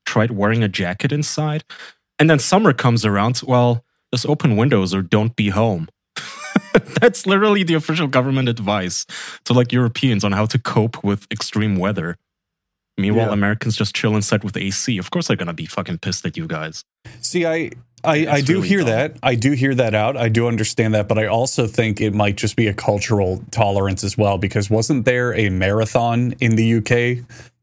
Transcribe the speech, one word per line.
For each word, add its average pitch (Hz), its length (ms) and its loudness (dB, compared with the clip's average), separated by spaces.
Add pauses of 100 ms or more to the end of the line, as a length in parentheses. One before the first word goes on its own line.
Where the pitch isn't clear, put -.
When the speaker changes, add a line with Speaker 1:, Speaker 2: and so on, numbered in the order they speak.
Speaker 1:
tried 113 260 0
wearing 110 320 2
a 107 40 2
jacket 95 440 -4
inside? 151 520 -4 (560)
And 151 100 6
then 156 100 6
summer 190 340 4
comes 117 320 2
around. 107 400 0
"Well, 123 380 2 (280)
just 123 140 -2
open 147 320 2
windows 104 360 2
or 95 100 2
don't 107 320 0
be 104 140 0
home." 98 380 0 (280)
<laughs> - 840 -4
That's 233 260 2
literally 202 380 2
the 165 120 0
official 156 320 -2
government 131 420 0
advice 101 560 -4 (400)
to, - 80 0
like, 123 180 2
Europeans 123 520 0
on 101 80 0
how 104 160 2
to - 120 0
cope - 440 -2
with 101 280 -2
extreme 107 440 -2
weather. 90 420 -4 (800)
Meanwhile, 107 300 2
Speaker 2:
Yeah. 104 60 -2
Speaker 1:
Americans 104 420 0
just - 200 -4
chill 107 200 0
inside 104 280 0
with 101 140 -6
A 98 140 -4
C. - 280 -2
Of 90 120 -8
course 90 160 -4
they're 101 100 0
gonna 85 160 -6
be 80 120 -10
fucking 87 340 -6
pissed - 260 -6
at 85 120 -8
you 82 100 -6
guys. 80 380 -8 (360)
Speaker 3:
See, 175 240 -2
I, 160 260 -2 (320)
I, 156 240 2
I 147 100 2
Speaker 1:
It's 139 100 2
Speaker 3:
do 165 100 4
Speaker 1:
really 190 100 -2
Speaker 3:
hear 196 120 4
Speaker 1:
dumb. 151 100 0
Speaker 3:
that. 131 340 0
I 127 120 2
do 120 180 2
hear 135 200 2
that 117 220 2
out. 110 200 0
I 120 140 0
do 117 180 2
understand 113 460 0
that, 104 140 2
but 107 100 2
I 110 80 2
also 117 400 0
think 110 340 0
it 107 140 0
might 101 240 2
just - 180 -2
be 117 120 2
a 101 60 0
cultural 101 760 0
tolerance 98 540 0
as 98 140 -4
well, 98 200 2
because 98 320 -2
wasn't 110 360 0
there 123 280 0
a 107 160 0
marathon 110 920 0
in 117 160 2
the 113 100 4
U 113 160 2
K 120 420 0 (400)